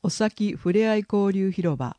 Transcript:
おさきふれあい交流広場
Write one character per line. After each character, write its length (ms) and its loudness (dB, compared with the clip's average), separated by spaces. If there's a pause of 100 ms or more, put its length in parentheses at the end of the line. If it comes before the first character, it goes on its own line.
お 100 -2
さ 200 0
き 240 -2
ふ 180 -2
れ 160 4
あ 60 2
い 180 0
交 200 2
流 180 0
広 260 -2
場 220 -6